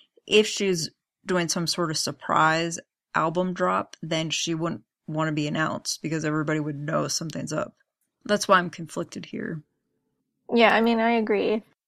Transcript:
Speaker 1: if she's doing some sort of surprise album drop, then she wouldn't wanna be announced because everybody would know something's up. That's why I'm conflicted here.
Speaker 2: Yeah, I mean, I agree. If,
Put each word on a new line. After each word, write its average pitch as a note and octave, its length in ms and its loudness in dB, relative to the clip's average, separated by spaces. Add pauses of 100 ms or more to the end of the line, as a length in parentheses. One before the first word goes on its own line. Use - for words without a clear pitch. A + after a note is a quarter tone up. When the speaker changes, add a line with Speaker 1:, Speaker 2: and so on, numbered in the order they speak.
(280)
Speaker 1:
if G#3+ 180 6
she's F#3 440 -2 (360)
doing F3 220 0
some E3+ 200 -2
sort E3+ 220 0
of D3+ 80 -4
surprise E3 800 0 (360)
album F3 380 0
drop, F#3 500 -2
then D#3+ 260 -2
she E3 240 -2
wouldn't D#3+ 300 -4 (240)
wanna D#3 240 -2
be D3 160 0
announced - 560 -4
because D#3 200 -4
everybody D#3 360 0
would D3 180 -4
know D3 300 -2
something's D3+ 440 -6
up. - 220 -4 (520)
That's G#3 220 0
why F#3+ 120 8
I'm F3 100 -2
conflicted - 560 -10
here. - 380 -8 (920)
Speaker 2:
Yeah, A3+ 220 6
I A3 60 4
mean, A3+ 180 2
I A3+ 140 2
agree. G#3+ 400 2
If, A3 100 -2 (240)